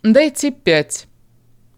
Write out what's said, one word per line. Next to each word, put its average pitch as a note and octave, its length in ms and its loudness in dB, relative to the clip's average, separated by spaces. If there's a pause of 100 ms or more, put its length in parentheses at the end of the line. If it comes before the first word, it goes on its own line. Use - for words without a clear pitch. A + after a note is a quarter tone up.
Дайте C#4+ 480 0
пять". D#3 560 -4 (720)